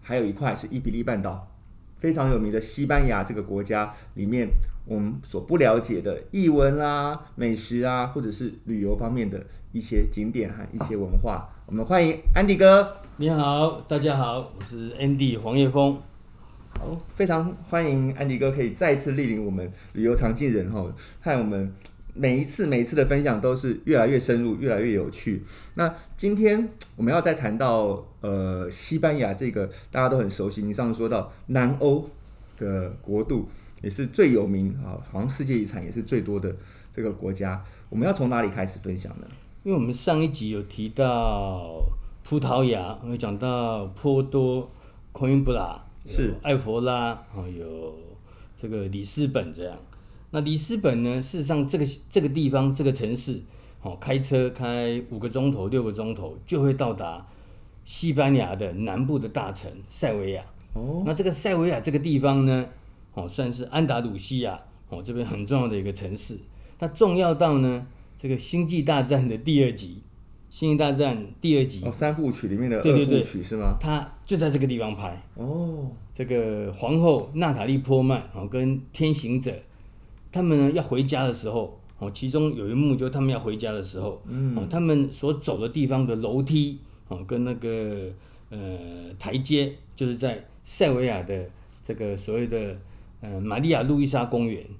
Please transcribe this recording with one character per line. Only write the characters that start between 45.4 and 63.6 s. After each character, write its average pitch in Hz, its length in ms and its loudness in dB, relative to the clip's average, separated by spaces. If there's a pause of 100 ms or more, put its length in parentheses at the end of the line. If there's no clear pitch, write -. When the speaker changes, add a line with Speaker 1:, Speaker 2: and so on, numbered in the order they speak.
Speaker 2:
브 127 80 4
라、 87 260 -2 (260)
Speaker 1:
是。 123 240 0
Speaker 2:
有 92 140 -2
埃 143 140 2
佛 117 240 -2
拉， 120 320 0 (220)
哦， 92 140 -8
有 80 480 -10 (640)
这 113 80 -8
个 107 200 -4
里 98 160 -6
斯 143 240 -2
本 101 240 -2
这 85 120 -10
样。 87 120 -10 (560)
那 156 80 0
里 151 160 0
斯 220 220 -2
本 120 260 2
呢， 127 180 -2
事 170 160 -6
实 147 60 -2
上 147 240 0
这 165 100 0
个， 147 60 2 (260)
这 196 100 4
个 147 80 0
地 139 220 2
方、 135 240 4
这 147 80 -2
个 135 100 4
城 120 220 -2
市， 120 260 -6 (420)
哦， 87 180 -10
开 135 180 0
车 131 320 2
开 120 500 -2 (100)
五 113 100 -8
个 117 80 -4
钟 131 240 2
头、 98 160 -2
六 123 160 0
个 107 80 -2
钟 110 200 -4
头 87 320 -10
就 160 160 0
会 135 140 4
到 123 180 0
达 85 320 -8 (600)
西 - 280 -2
班 139 220 4
牙 98 220 2
的 95 160 -4
南 104 340 -2
部 147 100 0
的 113 120 -2
大 101 240 -6
城 98 180 -12 (180)
塞 123 260 -2
维 98 180 -2
亚。 90 100 -6 (300)
Speaker 1:
哦。 143 340 -4
Speaker 2:
那 156 80 0
这 180 80 -2
个 185 80 2
塞 185 240 -2
维 170 140 2
亚 139 100 2
这 139 140 -2
个 143 80 2
地 147 180 2
方 135 280 4
呢， 127 200 2 (480)
哦， 90 140 -8
算 123 240 -4
是 117 120 -8